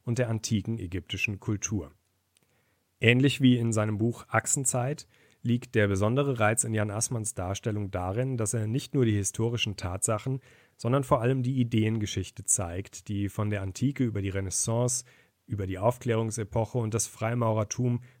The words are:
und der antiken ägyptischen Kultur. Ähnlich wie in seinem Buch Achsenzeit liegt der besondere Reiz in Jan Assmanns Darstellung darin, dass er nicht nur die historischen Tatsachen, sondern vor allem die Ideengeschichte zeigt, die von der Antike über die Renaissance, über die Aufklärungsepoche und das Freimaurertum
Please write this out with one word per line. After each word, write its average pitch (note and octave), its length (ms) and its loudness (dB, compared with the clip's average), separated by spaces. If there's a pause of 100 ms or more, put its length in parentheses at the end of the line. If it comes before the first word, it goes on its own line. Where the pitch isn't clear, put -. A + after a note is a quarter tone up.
und A#2+ 160 -2
der A#2 100 0
antiken A2+ 480 -2
ägyptischen F#2 640 -6
Kultur. G2+ 540 -4 (1040)
Ähnlich B2+ 400 6
wie B2+ 180 6
in A#2 140 0
seinem G#2+ 260 0
Buch A#2 300 -2
Achsenzeit C3 800 -2 (340)
liegt A#2+ 340 -2
der G#2 120 4
besondere A2+ 520 2
Reiz A2 260 2
in A2+ 80 -4
Jan G#2+ 180 0
Assmanns A2 420 -4
Darstellung G2 580 -4
darin, G#2 440 -2
dass A2 180 -2
er A2 140 -2
nicht B2 260 -4
nur C3 120 4
die G#2+ 100 4
historischen A2+ 600 -2
Tatsachen, A2 640 -2 (380)
sondern C3 240 2
vor C3 180 2
allem B2+ 220 2
die C3 160 0
Ideengeschichte A2 880 0
zeigt, - 640 -4
die G2+ 200 -2
von G#2 200 -2
der G2+ 120 -2
Antike B2+ 440 0
über G#2 160 -2
die G2 80 -2
Renaissance, A2+ 760 -2 (400)
über G2+ 220 -4
die F#2 100 -4
Aufklärungsepoche A2+ 1000 0
und A2 160 -2
das A2+ 140 0
Freimaurertum A#2 960 0 (200)